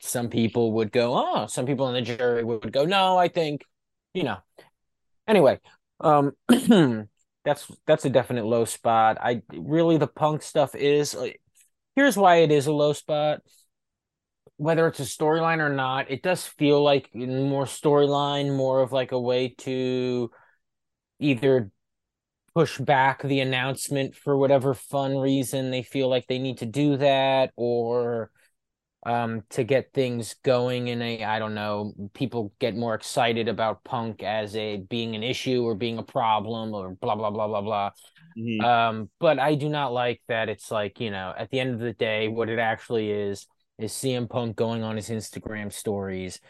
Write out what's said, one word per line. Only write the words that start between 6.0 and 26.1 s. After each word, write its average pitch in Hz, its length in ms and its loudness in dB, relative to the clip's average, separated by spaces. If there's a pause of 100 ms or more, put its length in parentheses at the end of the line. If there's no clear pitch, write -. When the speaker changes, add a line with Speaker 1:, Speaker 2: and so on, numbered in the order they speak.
Speaker 1:
<clears throat> - 60 -6 (960)
that's, - 280 -2 (160)
that's - 180 4
a 143 60 0
definite 120 340 2
low 117 200 2
spot. 113 540 2
I, 120 220 -2 (100)
really, 156 460 2
the 143 80 0
Punk 151 380 -2
stuff - 320 0
is, 143 400 0
like, 127 260 -10 (540)
here's 269 220 4
why 180 200 8
it 160 140 6
is 143 160 4
a 156 60 2
low 147 200 2
spot. 151 480 -2 (1160)
Whether 160 300 2
it's - 140 -4
a - 20 -6
storyline 160 560 0
or 151 80 0
not, 135 420 -2
it 131 140 -6
does 180 240 -2
feel 147 340 4
like 143 320 2
more 135 520 -2
storyline, 143 880 2
more 131 260 2
of, 127 120 -2
like, 127 180 -2
a 127 80 -2
way 127 300 0 (100)
to 127 720 -2 (880)
either 131 520 2 (840)
push 160 240 2
back 135 440 2
the 135 200 0
announcement 131 760 -2
for 143 220 0
whatever 135 360 4
fun 139 440 -4
reason 135 540 -2
they 127 100 -4
feel 135 260 -2
like 127 200 0